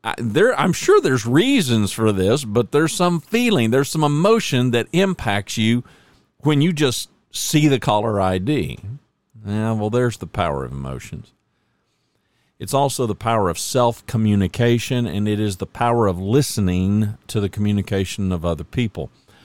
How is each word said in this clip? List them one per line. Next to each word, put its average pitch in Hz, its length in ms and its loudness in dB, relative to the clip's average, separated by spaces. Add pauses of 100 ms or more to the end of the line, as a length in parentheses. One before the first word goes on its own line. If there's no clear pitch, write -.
I, 113 140 -6
there, 143 420 2
I'm 175 140 2
sure 403 260 4
there's 131 280 0
reasons 131 640 2
for 110 200 2
this, 101 320 2
but 110 280 -2
there's 151 200 2
some 175 280 0
feeling, 208 500 0
there's 135 200 2
some 156 140 -2
emotion 147 680 2
that 117 200 0
impacts 117 680 -2
you 113 240 2 (560)
when 147 200 2
you 170 140 2
just 143 340 -2 (220)
see - 380 0
the 135 120 4
caller 110 400 0
I 92 200 0
D. 98 400 -4 (680)
Yeah, 110 280 -2
well, 107 180 -2
there's 123 260 0
the - 80 -12
power 73 400 -4
of 62 60 -12
emotions. 67 640 -12 (1200)
It's 113 160 -8
also 139 320 0
the 107 80 -2
power 110 340 0
of 85 120 -2
self-communication, 120 1500 0
and 101 220 -4
it 104 120 -2
is 104 180 -2
the - 100 -8
power 120 400 0
of 90 120 -2
listening 104 1080 0
to 110 120 -4
the 101 80 -2
communication 101 840 -2
of 82 120 -4
other 82 200 -4
people. 107 480 -6 (340)